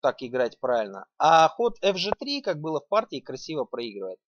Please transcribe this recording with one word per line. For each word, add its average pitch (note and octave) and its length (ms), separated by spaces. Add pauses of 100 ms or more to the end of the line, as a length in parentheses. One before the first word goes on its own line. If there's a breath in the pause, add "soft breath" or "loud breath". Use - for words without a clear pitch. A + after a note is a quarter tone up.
Так C3 220
играть B2 380
правильно. G#2+ 460 (120)
А D#3+ 300
ход A#3 340
Ф G3 140
Ж F#3+ 220
три, - 220
как E3 200
было D3+ 200
в - 80
партии, G3+ 320
красиво C3+ 440
проигрывает. G2+ 640